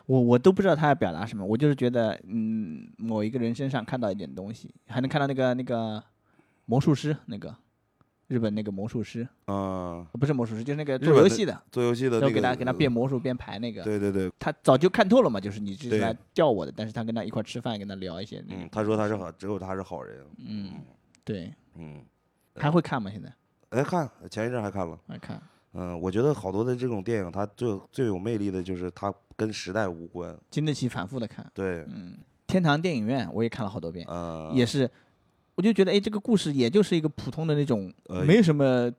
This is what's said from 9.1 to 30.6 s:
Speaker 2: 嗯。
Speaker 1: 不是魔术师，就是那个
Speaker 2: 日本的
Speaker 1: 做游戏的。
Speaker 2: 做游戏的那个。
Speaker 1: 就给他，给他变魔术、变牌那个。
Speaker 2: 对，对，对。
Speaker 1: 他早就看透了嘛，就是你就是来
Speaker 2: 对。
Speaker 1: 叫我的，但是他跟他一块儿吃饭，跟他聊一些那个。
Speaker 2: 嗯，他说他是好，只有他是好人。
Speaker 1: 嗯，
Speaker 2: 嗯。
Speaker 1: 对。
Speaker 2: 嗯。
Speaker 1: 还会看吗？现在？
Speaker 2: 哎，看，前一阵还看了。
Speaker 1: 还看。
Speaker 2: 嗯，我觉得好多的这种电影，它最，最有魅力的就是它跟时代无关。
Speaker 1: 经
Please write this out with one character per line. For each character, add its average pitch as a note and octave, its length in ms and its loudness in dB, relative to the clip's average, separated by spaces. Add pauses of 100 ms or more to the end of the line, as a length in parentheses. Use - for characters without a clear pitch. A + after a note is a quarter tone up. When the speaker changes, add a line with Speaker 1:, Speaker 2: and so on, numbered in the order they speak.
Speaker 2:
嗯。 F#2 680 -4
Speaker 1:
不 A#2+ 120 0
是 D3+ 60 4
魔 B2 140 2
术 A2 100 -6
师， A2 80 -6
就 C#3 100 -4
是 D3 40 -4
那 D3+ 80 -4
个 C#3 100 -2
Speaker 2:
日 B2+ 40 -2
本 C3+ 100 0
的 D#3 40 10
Speaker 1:
做 C3+ 100 12
游 F#3+ 40 10
戏 F#3 180 2
的。 - 160 -6 (100)
Speaker 2:
做 B2 120 0
游 A#2+ 100 4
戏 B2 120 0
的 A#2 140 2
那 - 20 2
个。 C#3 80 4
Speaker 1:
就 A2+ 40 0
给 G#2+ 80 2
他， B2 140 2
给 B2 80 -4
他 B2+ 80 0
变 C3+ 180 2
魔 A#2+ 180 2
术、 C3+ 120 0
变 B2+ 160 -2
牌 G#2 240 -10
那 A#2 120 -6
个。 G#2 120 -8
Speaker 2:
对， G#2 160 0
对， G2+ 120 2
对。 F#2+ 280 0
Speaker 1:
他 - 140 -4 (100)
早 C3+ 140 8
就 F3 120 4
看 G3+ 180 4
透 B3 140 8
了 F3+ 80 6
嘛， G#2 100 -2
就 G2+ 120 -6
是 G#2 80 -8
你 G2+ 160 -6
就 B2 140 -10
是 G#2+ 100 4
来 A2+ 140 0
Speaker 2:
对。 A#2 60 -12 (140)
Speaker 1:
叫 D#3+ 160 4
我 F#2+ 160 0
的， C2+ 100 -10
但 A2 120 -6
是 G#2+ 60 -12
他 A#2 100 -6
跟 A2+ 100 -4
他 A2+ 100 -4
一 F#2+ 60 -6
块 A2+ 120 -4
儿 - 20 -4
吃 - 160 -10
饭， A2+ 180 -6
跟 G2+ 80 -10
他 G2+ 100 -10
聊 F#2 260 -10
一 G#2 40 -10
些 G2 220 -14
那 F#2 80 -12
个。 F2+ 60 -10
Speaker 2:
嗯， E2 100 -12
他 G#2+ 120 -2
说 G#2+ 120 2
他 G#2+ 120 2
是 G#2+ 100 0
好， F2+ 160 -8
只 - 120 -14
有 G2+ 140 -4
他 F#2+ 160 -6
是 F#2+ 60 -6
好 F2+ 200 -10
人。 A#1 240 -16 (120)
Speaker 1:
嗯， G2 360 -10
Speaker 2:
嗯。 D2+ 80 -14 (420)
Speaker 1:
对。 G2 300 -8 (220)
Speaker 2:
嗯。 D2+ 260 -16 (540)
Speaker 1:
还 C#3+ 160 -2
会 E3+ 100 4
看 C3+ 200 -4
吗？ G2 100 -10
现 G#2 100 -14
在？ - 100 -18 (380)
Speaker 2:
哎， B2+ 140 2
看， D#3 260 -2 (220)
前 A2 160 -2
一 - 20 -2
阵 B2 120 -4
还 G2+ 100 -4
看 F#2 160 -4
了。 D#2+ 100 -10 (100)
Speaker 1:
还 - 100 -12
看。 A2 240 -12 (320)
Speaker 2:
嗯， F2+ 260 -8
我 F#2 100 -2
觉 G2+ 120 2
得 C#3+ 120 4
好 G2 160 -6
多 G2 140 -2
的 B2 100 -2
这 B2 140 -4
种 G#2 160 -4
电 A2 180 -2
影， F2 80 -6
它 G2 180 -4
最， A2 300 -4 (140)
最 C3+ 140 -2
有 G2+ 120 0
魅 A2 200 -2
力 G2+ 120 -2
的 F#2 140 -2
就 F#2 140 -6
是 F2+ 140 -6
它 G2+ 220 -6 (220)
跟 A2 160 -2
时 F#2+ 220 -8
代 G2+ 160 0
无 E2 180 -10
关。 E2+ 260 -10 (160)
Speaker 1:
经 D3+ 160 -2